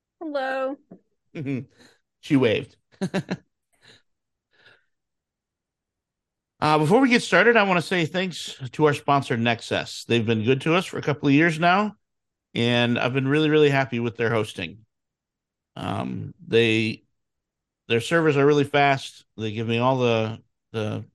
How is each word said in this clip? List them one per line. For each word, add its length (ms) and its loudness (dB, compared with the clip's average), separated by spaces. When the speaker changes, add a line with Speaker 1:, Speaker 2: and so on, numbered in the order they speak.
Speaker 1:
Hello. 560 -6
Speaker 2:
<laughs> 300 -6
She 160 -2
waved. 400 0
<laughs> 120 -6
Uh, 200 4
before 200 4
we 100 4
get 120 4
started, 340 4
I 60 6
wanna 220 2
say 240 -2
thanks 520 -8
to 140 2
our 100 4
sponsor, 420 0
Nexus. 680 -4
They've 200 0
been 180 0
good 180 0
to 120 0
us 140 0
for 100 -10
a 60 -8
couple 240 -4
of 80 4
years 240 2
now, 360 0
and 420 0
I've 160 -2
been 140 -2
really, 240 0
really 180 4
happy 300 -2
with 180 -6
their 140 0
hosting. 480 -4
Um, 580 -8
they, 560 0
their 140 0
servers 340 0
are 120 4
really 160 4
fast. 600 0
They 140 -8
give 160 -6
me 100 0
all 220 0
the, 420 0
the 440 -8